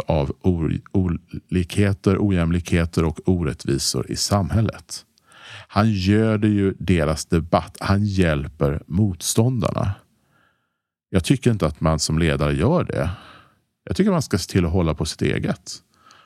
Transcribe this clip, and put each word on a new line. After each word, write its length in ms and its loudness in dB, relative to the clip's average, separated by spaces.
av 260 0
o-, 280 0
olikheter, 1300 0
ojämlikheter 840 0
och 240 -2
orättvisor 840 -2
i 60 -4
samhället. 880 -2
Han 240 2
göder 560 2
ju 300 2
deras 480 0
debatt. 540 0
Han 240 2
hjälper 800 0
motståndarna. 1080 0
Jag 140 0
tycker 260 0
inte 160 0
att 140 -6
man 180 2
som 200 -2
ledare 360 0
gör 300 0
det. 260 -4
Jag 120 -8
tycker 140 2
man 120 2
ska 160 -2
se 140 -6
till 140 2
att 60 -2
hålla 220 2
på 100 -4
sitt 180 -6
eget. 500 -4